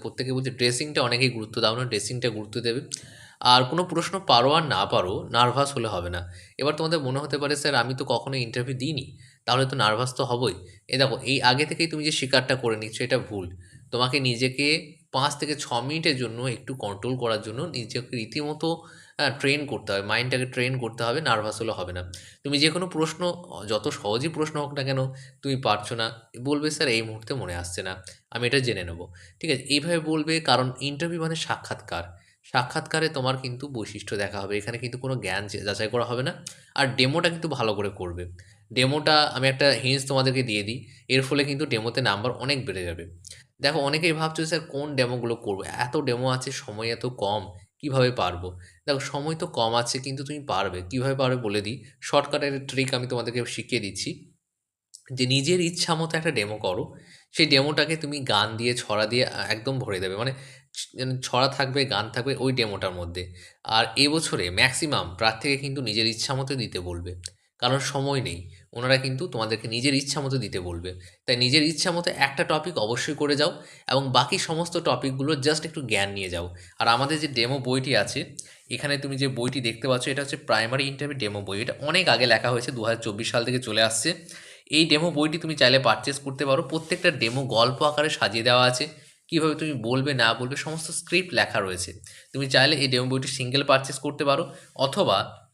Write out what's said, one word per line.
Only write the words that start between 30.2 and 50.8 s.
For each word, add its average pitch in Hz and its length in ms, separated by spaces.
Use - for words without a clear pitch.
কারণ 127 400
ইন্টারভিউ 160 420
মানে 160 120
সাক্ষাৎকার। - 920
সাক্ষাৎকারে 151 560
তোমার 131 280
কিন্তু 131 320
বৈশিষ্ট্য 107 480
দেখা 101 240
হবে, 98 180
এখানে 117 200
কিন্তু 120 200
কোনো 131 160
জ্ঞান 98 320
যা-, 98 180
যাচাই 104 240
করা 117 160
হবে 120 180
না। - 220
আর 139 120
ডেমোটা 131 420
কিন্তু 165 200
ভালো 123 260
করে 101 140
করবে। 90 420
ডেমোটা 147 500
আমি 135 260
একটা 135 220
হিন্টস 131 380
তোমাদেরকে 131 340
দিয়ে 107 200
দিই, 113 240
এর 131 140
ফলে 143 220
কিন্তু 147 220
ডেমোতে 117 340
নাম্বার 110 320
অনেক 127 340
বেড়ে 92 180
যাবে। 85 220
দেখো, 147 160
অনেকেই 156 340
ভাবছো, 160 340
"স্যার, 160 140
কোন 147 360
ডেমোগুলো 120 400
করবো? 98 260
এত 123 340
ডেমো 127 320
আছে, 131 240
সময় 113 360
এত 117 180
কম, 104 460
কীভাবে 131 300
পারবো?" 90 480
দেখো, 139 140
সময় 147 340
তো 165 120
কম 117 280
আছে, 120 240
কিন্তু 135 260
তুমি 143 220
পারবে। 92 440